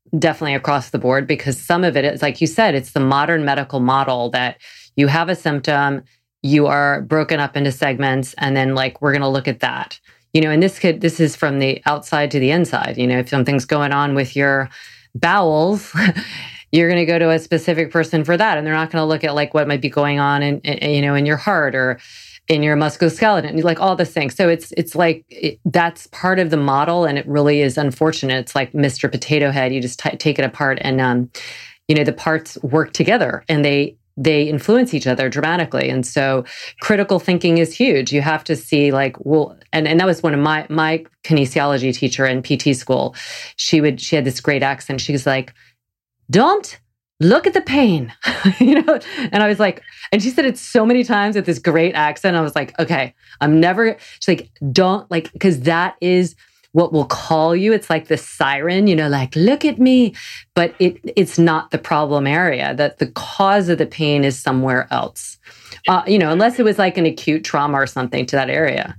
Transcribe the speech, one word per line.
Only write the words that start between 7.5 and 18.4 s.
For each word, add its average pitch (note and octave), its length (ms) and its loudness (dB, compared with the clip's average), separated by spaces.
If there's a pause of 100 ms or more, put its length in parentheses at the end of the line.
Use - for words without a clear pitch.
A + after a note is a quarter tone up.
into C#3+ 140 -2
segments, C3 640 -2
and C3+ 180 -2
then, C3+ 200 0
like, C3 260 -4
we're D3 100 0
gonna C#3 180 0
look C3+ 180 -2
at B2 120 -4
that. B2+ 400 -8 (320)
You D#3+ 100 2
know, D#3 100 0
and D#3 100 4
this F#3+ 180 0
could, E3 220 0
this D#3+ 180 -2
is D#3 160 2
from C#3 240 -2
the C3+ 260 -2
outside D3 460 -2
to D3 80 0
the C3 120 2
inside. D#3 460 -2
You B2 100 0
know, B2+ 120 2
if B2+ 100 -4
something's C#3 360 0
going C#3+ 280 -2
on C#3+ 220 0
with C3+ 200 -2
your C#3 340 0 (460)
bowels, E3+ 800 0 (400)
<laughs> - 400 -18
you're E3+ 160 4
gonna F3 160 2
go E3+ 120 2
to E3 120 2
a D#3+ 100 2
specific E3 500 -2
person D#3+ 360 0
for E3+ 100 2
that. G3 220 2